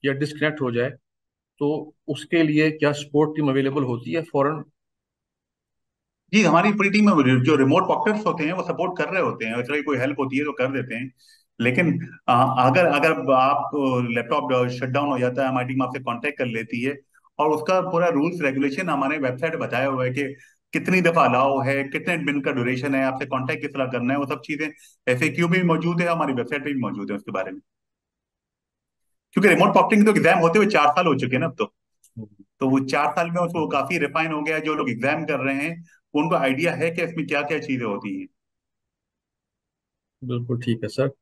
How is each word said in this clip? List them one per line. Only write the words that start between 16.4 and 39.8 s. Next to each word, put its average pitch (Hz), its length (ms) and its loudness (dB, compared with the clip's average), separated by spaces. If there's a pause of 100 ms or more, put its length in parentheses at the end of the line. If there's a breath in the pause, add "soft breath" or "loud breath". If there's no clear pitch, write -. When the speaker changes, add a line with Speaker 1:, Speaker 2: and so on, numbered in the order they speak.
Speaker 2:
लेती 113 380 -6
है 143 160 -4 (400 soft breath)
और 151 100 2
उसका 185 320 2
पूरा 175 260 0
rules 165 340 0
regulation 143 480 -2
हमारे 139 280 -2
website 135 380 -4
बताया 127 320 -2
हुआ 131 180 -2
है 127 60 -2
कि 135 120 -4 (500 soft breath)
कितनी 185 280 2
दफा 170 280 4
अलाउ 135 300 2
है, 139 240 0
कितने 156 340 -4
दिन 143 240 -2
का 147 100 -2
duration 131 440 -2
है, 135 80 0
आपसे 135 220 -2
contact 135 360 -4
किस 147 100 -8
तरह 135 140 -2
करना 127 280 -2
है, 143 60 0
वो 143 60 -2
सब 139 160 -6
चीजें 151 260 -6 (400 soft breath)
एफ़एक्यू 147 400 2
में 185 140 2
भी 180 60 2
मौजूद 170 340 2
है, 175 60 0
हमारी 156 260 0
website 135 300 -4
पे 147 100 -4
भी 135 60 -2
मौजूद 101 320 -6
है 101 60 -6
उसके 104 140 -12
बारे 95 200 -4
में। 98 100 -14 (1700)
क्योंकि 196 180 4
remote 185 240 4
proctoring 202 320 6
तो 214 60 6
एग्जाम 175 280 4
होते 170 200 4
हुए 208 80 6
चार 147 200 4
साल 180 180 4
हो 151 100 2
चुके 123 200 -2
हैं 160 60 0
ना 165 60 -2
अब 131 80 -8
तो। 107 100 -2 (960)
तो 135 100 0
वो 135 100 4
चार 147 320 0
साल 170 200 -2
में 175 100 -2
उसको 170 260 -2
काफी 139 300 -2
refine 156 340 -2
हो 151 100 -4
गया 156 140 -2
है, 156 60 -2
जो 151 140 -2
लोग 143 140 -2
exam 123 360 -2
कर 147 140 -2
रहे 135 160 -2
हैं 160 300 -6 (280 loud breath)
उनको 160 220 0
idea 139 380 0
है 156 180 -2
कि 170 100 -6
इसमें 165 260 -6
क्या-क्या 147 320 -2
चीजें 127 260 -6
होती 101 360 -6
हैं। 92 60 -14 (2000)